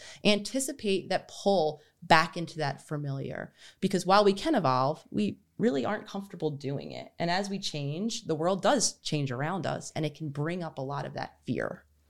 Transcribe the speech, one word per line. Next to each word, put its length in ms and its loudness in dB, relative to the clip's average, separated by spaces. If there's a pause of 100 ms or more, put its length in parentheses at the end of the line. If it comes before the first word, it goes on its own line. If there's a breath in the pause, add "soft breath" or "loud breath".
(220 loud breath)
anticipate 840 0
that 200 -2
pull 520 2 (220 soft breath)
back 340 6
into 220 -8
that 280 -4
familiar. 680 -6 (260 soft breath)
Because 240 2
while 180 8
we 120 8
can 200 0
evolve, 560 2
we 280 -2 (180)
really 300 0
aren't 200 -4
comfortable 440 -6
doing 420 -6
it. 260 -12
And 120 0
as 180 0
we 100 -4
change, 680 -4
the 80 0
world 260 2
does 380 2
change 340 -2
around 340 -2
us, 300 -4
and 80 0
it 100 -2
can 140 -8
bring 340 -4
up 140 -10
a 60 -6
lot 240 -6
of 80 -10
that 320 -8
fear. 380 -4 (260)